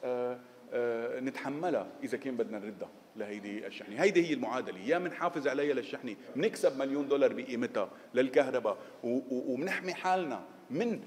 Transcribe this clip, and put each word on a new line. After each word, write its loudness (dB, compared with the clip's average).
آه، 0
آه، 0
نتحملها -2
إذا -2
كان -4
بدنا -2
نردها -8
لهيدي -6
الشحنة. -4
هيدي 6
هي 4
المعادلة، -2
يا 2
منحافظ 0
عليها 2
للشحنة، -4
منكسب 2
مليون 0
دولار 6
بقيمتها -2
للكهرباء 4
و-، -2
و-، 0
ومنحمي -2
حالنا 0
من 0